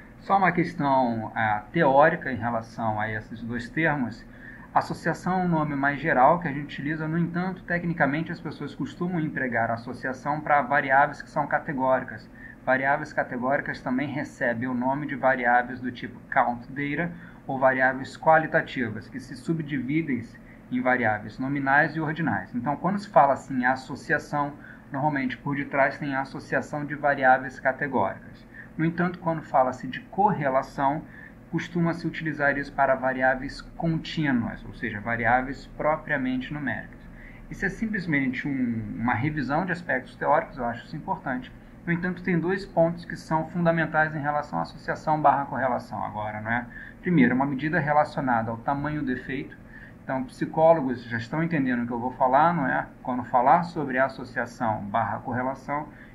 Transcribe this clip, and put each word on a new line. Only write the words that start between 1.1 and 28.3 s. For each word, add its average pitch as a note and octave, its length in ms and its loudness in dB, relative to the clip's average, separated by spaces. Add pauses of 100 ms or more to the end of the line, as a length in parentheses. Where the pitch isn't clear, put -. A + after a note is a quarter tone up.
ah, G#2+ 340 2
teórica D#3 600 4
em B2 40 -2
relação A#2 640 -2
a G#2+ 80 -2
esses A2 320 -8
dois A#2 280 -6
termos. D3 580 0 (480)
Associação F3 640 0
é F3+ 40 0
um F3+ 40 2
nome D3+ 280 2
mais C#3 240 0
geral D3 400 6
que D#3+ 80 -4
a C3+ 40 -2
gente D3 120 -4
utiliza, D#3 420 -6
no D#3+ 100 -2
entanto, F3 460 -2
tecnicamente E3 720 0
as - 80 -10
pessoas D3 340 -8
costumam F3 460 -4
empregar B2+ 500 0
associação C3 680 -4
para D3+ 220 4
variáveis C#3+ 600 4
que - 80 -18
são D3 160 0
categóricas. B2+ 840 0 (380)
Variáveis C#3 460 2
categóricas C3+ 720 -2
também C3 260 -2
recebem B2 580 -2
o B2+ 80 -2
nome C3+ 320 0
de C#3+ 80 -4
variáveis B2 640 2
do B2 120 -6
tipo - 260 -12 (120)
count A#2+ 420 0
data D3 400 -4 (340)
ou C3+ 120 -4
variáveis C3 580 2
qualitativas, D3+ 880 0
que B2+ 140 -12
se - 160 -12
subdividem C#3+ 920 -2 (460)
em B2 80 0
variáveis A2+ 580 0
nominais C#3 560 2
e D#3+ 60 -4
ordinais. D3 540 -2
Então, B2+ 200 -2
quando F#3+ 240 -2
se - 120 -8
fala C#3 240 6
assim B2+ 260 -4
em B2 60 2
associação, D3 880 -2 (360)
normalmente C3+ 460 -2
por C#3+ 180 -4
detrás C#3 440 0
tem C#3+ 160 -4
a C3+ 80 0
associação D3 640 -4
de D3+ 80 -8
variáveis C3+ 640 2
categóricas. C3 840 -2 (320)